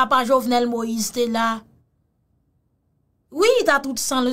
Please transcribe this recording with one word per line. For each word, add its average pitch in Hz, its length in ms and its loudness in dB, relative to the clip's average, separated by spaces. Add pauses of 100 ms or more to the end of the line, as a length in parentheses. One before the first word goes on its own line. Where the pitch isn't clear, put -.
apa 262 240 2
Jovnèl 240 460 2
Moyiz, 226 420 -4
te 240 160 -2
la. 226 320 -2 (1700)
Wi, 359 140 2 (100)
li 427 80 0
ta 285 160 2
tout 269 160 -8
san 254 260 -2
l 247 80 0